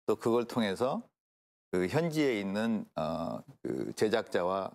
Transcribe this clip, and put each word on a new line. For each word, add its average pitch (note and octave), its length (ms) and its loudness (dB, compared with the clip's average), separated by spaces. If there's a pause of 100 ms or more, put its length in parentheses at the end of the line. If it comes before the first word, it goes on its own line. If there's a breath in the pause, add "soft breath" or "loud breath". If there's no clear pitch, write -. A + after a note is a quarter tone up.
또 A2 100 2
그걸 A#2 280 2
통해서 B2 580 0 (680)
그 F#2 160 2
현지에 D3+ 520 2
있는, G#2 540 0
어, D#2+ 460 -4 (220)
그 A#1 340 -4
제작자와 G2 800 0